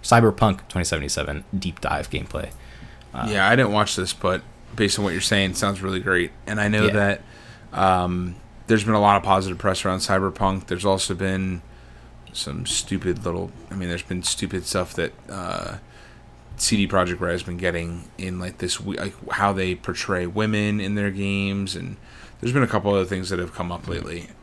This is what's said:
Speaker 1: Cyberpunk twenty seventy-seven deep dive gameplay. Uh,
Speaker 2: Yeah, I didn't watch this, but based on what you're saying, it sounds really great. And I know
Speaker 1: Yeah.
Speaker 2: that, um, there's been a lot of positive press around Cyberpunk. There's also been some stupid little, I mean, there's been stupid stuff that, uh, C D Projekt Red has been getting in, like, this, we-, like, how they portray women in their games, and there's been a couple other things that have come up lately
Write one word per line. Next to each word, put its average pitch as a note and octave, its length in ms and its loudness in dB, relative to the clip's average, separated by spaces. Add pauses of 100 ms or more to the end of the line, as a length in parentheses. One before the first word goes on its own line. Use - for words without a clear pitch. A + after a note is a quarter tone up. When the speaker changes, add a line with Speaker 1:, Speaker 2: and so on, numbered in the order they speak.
Speaker 1:
Cyberpunk A2 640 6
twenty F2+ 160 0
seventy-seven D2 600 -2 (120)
deep F#2 220 -4
dive - 300 -2
gameplay. - 400 -6 (640)
Uh, B2 160 -4
Speaker 2:
Yeah, G2 180 4
I A2+ 80 8
didn't B2 160 4
watch G#2 240 2
this, F2+ 160 -2
but F2+ 300 0 (340)
based G#2 240 2
on G2+ 60 0
what F#2 80 0
you're F#2 80 -2
saying, G2 300 4
it F2+ 60 -4
sounds G2+ 240 0
really F#2+ 200 -2
great. F2+ 300 2 (160)
And G#2+ 120 -4
I G#2 80 2
know G#2+ 200 4
Speaker 1:
Yeah. G2+ 60 2
Speaker 2:
that, G2+ 280 2 (500)
um, F2+ 640 2 (320)
there's A2 160 6
been A2 120 2
a G#2 40 6
lot G#2 160 8
of F#2+ 80 2
positive F#2+ 340 2
press F#2+ 280 0
around F#2 140 0
Cyberpunk. F#2+ 680 0
There's F2+ 180 -4
also F#2+ 280 2
been F#2+ 480 -2 (720)
some D2+ 320 -6
stupid - 580 -2
little, F2+ 280 -4 (200)
I F#2 40 -10
mean, F#2 120 -4
there's E2+ 140 -4
been F2+ 220 -6
stupid F#2 420 -2
stuff F2+ 300 -2
that, - 180 -2 (160)
uh, F2+ 460 -6 (840)
C - 200 0
D G2 100 2
Projekt F2+ 320 2
Red F2 140 0
has F2 100 -4
been F2 140 -8
getting E2+ 480 -4 (120)
in, F#2 220 -6
like, F2+ 200 -8
this, G#2 200 -2
we-, G2 180 -6
like, G2 160 -6 (180)
how G2+ 200 2
they F#2 240 0
portray - 500 -4
women G#2 540 0
in G2 160 -2
their G2+ 160 0
games, G2 640 -2
and F2 220 -8 (420)
there's B2 140 -2
been C3+ 100 4
a A#2 40 2
couple G#2 260 2
other F#2+ 100 4
things F#2 260 -4
that F#2 100 0
have F2 140 -6
come F2 200 -6
up E2 160 -8
lately E2+ 400 -6 (140)